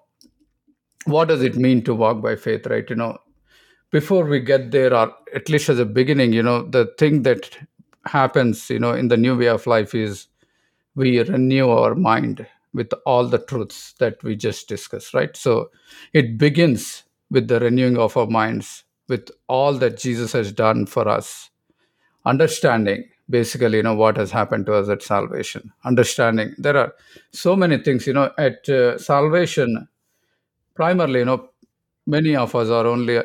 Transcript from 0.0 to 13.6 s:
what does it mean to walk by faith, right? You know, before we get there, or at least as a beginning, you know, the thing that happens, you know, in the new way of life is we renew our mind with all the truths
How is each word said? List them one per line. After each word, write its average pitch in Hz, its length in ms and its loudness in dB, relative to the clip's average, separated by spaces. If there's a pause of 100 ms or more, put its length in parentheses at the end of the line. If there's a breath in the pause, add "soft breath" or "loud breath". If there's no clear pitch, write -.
what 160 220 2
does 147 160 2
it 131 120 0
mean 127 280 2
to 127 100 -2
walk 110 280 0
by 113 140 -2
faith, 110 300 -6
right? 113 240 -4
You 120 60 -6
know, 113 220 -6 (760 soft breath)
before 160 340 2
we 143 140 0
get 127 320 0
there, 131 240 4
or 113 180 2 (220)
at - 140 -10
least 151 200 0
as 131 80 2
a 120 80 2
beginning, 127 480 2
you 113 80 2
know, 120 220 0
the 120 340 0
thing 151 260 2
that 117 280 0 (560)
happens, 131 640 0
you 117 80 -2
know, 120 140 0
in 127 160 -2
the 120 80 4
new 123 200 2
way 120 100 2
of 113 200 0
life 110 260 0
is 107 340 -6 (680)
we 127 260 2
renew 127 480 2
our 117 240 4
mind 117 540 0 (260)
with 120 180 -6 (140)
all 123 220 2
the 120 120 0
truths - 600 -10